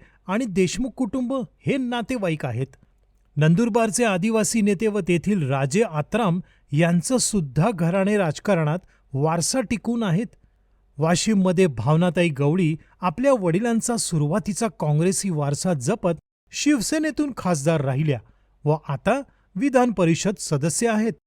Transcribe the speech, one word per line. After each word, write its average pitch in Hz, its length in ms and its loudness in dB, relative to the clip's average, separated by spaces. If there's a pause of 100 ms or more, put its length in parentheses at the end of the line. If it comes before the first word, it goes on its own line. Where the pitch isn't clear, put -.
(280)
आणि 220 180 -2
देशमुख 190 460 -2
कुटुंब 254 420 -4 (260)
हे 254 180 -2
नातेवाईक 240 680 -4
आहेत. 127 300 -6 (640)
नंदुरबारचे 220 680 2
आदिवासी 220 580 0
नेते 208 260 0
व 208 120 -2
तेथील 175 500 0
राजे 139 340 0
आत्राम 185 560 -2 (320)
यांचं 170 460 2
सुद्धा 160 540 0
घराणे 190 460 0
राजकारणात 165 640 0 (340)
वारसा 156 480 0
टिकून 226 420 -4
आहेत. 190 240 0 (720)
वाशिममध्ये 185 680 2
भावनाताई 160 640 2
गवळी 151 460 2 (260)
आपल्या 240 320 2
वडिलांचा 226 640 0
सुरुवातीचा 175 680 -2 (120)
काँग्रेसी 170 500 0
वारसा 147 440 -2
जपत 156 380 0 (400)
शिवसेनेतून 302 840 0
खासदार 160 440 0
राहिल्या 135 380 0 (460)
व 147 100 2 (120)
आता 214 340 -2 (340)
विधान 247 360 2
परिषद 180 480 2
सदस्य 160 500 -2
आहेत. 214 240 0 (140)